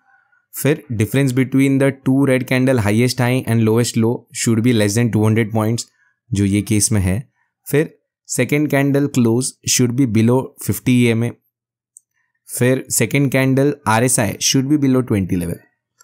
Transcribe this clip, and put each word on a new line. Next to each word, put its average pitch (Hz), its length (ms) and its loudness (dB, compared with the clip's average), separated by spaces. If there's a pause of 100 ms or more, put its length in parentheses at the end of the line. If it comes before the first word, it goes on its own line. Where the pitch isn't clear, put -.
(640)
फिर 156 300 -2
difference 123 400 0
between 135 500 0
the 135 100 2 (160)
two 131 100 2 (120)
red 127 180 -2
candle 127 380 2
highest 120 340 0
high 123 280 0
and 113 200 2
lowest 117 300 0
low 113 160 2 (300)
should 113 220 0
be 123 80 4
less 104 240 0
than 117 180 0
two 107 120 2
hundred 110 280 0
points, 110 280 -2 (480)
जो 101 120 0
ये 101 180 0
केस 107 300 0
में 104 80 2
है। 92 320 -4 (380)
फिर 160 280 -2 (380)
second 147 320 -2
candle 139 400 0 (100)
close 120 280 2 (240)
should 123 300 0
be 139 60 2
below 113 360 2 (280)
fifty 127 240 0 (120)
E 117 100 2
M 113 80 -2
A। 120 60 -4 (1300)
फिर 127 340 0
second 139 380 0
candle 135 420 2 (140)
आर 113 180 2
एस 131 160 0
आई 101 120 -2
should 135 380 -2
be 151 80 2
below 131 240 2
twenty 98 340 -2
level, 85 200 -4 (480)